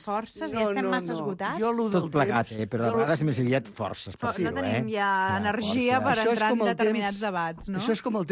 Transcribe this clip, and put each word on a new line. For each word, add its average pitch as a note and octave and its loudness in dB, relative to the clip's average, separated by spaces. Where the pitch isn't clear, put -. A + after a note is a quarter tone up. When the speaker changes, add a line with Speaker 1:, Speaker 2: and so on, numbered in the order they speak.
Speaker 1:
forces? A3 -6
Speaker 2:
No, A3+ -2
Speaker 1:
I - 2
estem G3+ 0
Speaker 2:
no, - 0
Speaker 1:
massa F3+ -2
Speaker 2:
no. - -2
Speaker 1:
esgotats? G3 -4
Speaker 2:
Jo A3 2
lo A#3 2
Speaker 3:
Tot G3 2
Speaker 2:
del D#3+ -4
Speaker 3:
plegat, A#2+ 2
Speaker 2:
temps, A2 -4
Speaker 3:
eh? G#2+ -4
Però A#2 0
a - -
Speaker 2:
jo A#2 2
lo A2+ 2
Speaker 3:
vegades C#3+ 2
més C3 0
aviat B2 0
forces F#2+ -8
per - -4
Speaker 1:
Fo-, - 0
no - -4
Speaker 3:
fer-ho, - -2
Speaker 1:
tenim - 0
Speaker 3:
eh? A3 -4
Speaker 1:
ja G3+ 2
Speaker 3:
Ja, F#3+ 2
Speaker 1:
energia A#3 2
Speaker 3:
forces. - 0
Speaker 1:
per C4+ 4
Speaker 2:
Això A3 2
és A#3 2
Speaker 1:
entrar G#3+ 4
Speaker 2:
com A#3 2
Speaker 1:
en G#3 4
Speaker 2:
el A#3 2
Speaker 1:
determinats G#3+ 2
Speaker 2:
temps, G#3+ -4
Speaker 1:
debats, E3+ -4
no? F#3 -2
Speaker 2:
això A3+ 0
és - -10
com G#3+ 0
el D#3+ -4